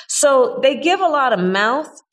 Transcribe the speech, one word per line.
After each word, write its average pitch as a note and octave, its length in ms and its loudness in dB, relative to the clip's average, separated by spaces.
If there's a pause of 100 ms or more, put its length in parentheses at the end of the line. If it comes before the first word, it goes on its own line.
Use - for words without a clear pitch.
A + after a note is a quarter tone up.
So C4 560 0
they C4+ 140 2
give F4 240 -2
a F4+ 80 0
lot C4+ 240 0
of F#3+ 80 -2
mouth G#3 500 -2 (220)